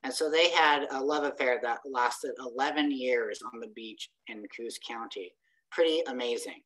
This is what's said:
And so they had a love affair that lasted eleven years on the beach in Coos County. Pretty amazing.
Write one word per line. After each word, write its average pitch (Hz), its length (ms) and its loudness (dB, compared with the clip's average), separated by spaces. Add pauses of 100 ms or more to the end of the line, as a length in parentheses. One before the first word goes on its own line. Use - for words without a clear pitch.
And - 100 -6
so 156 160 0
they 170 220 6
had 151 400 6
a 135 100 -4
love 143 220 0
affair 127 400 2
that 117 200 -2
lasted 127 540 0
eleven 143 540 0
years 123 500 0
on 113 180 -12
the 113 100 -12
beach 110 420 -14 (160)
in 107 160 -12 (120)
Coos 117 220 -8 (100)
County. 113 460 -10 (380)
Pretty 165 360 4
amazing. 120 580 -4